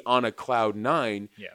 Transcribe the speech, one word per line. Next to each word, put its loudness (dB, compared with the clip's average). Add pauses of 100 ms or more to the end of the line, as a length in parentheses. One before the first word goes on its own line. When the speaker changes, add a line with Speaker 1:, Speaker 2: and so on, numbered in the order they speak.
Speaker 1:
on 4
a 0
cloud 0
nine. -2
Speaker 2:
Yeah. -14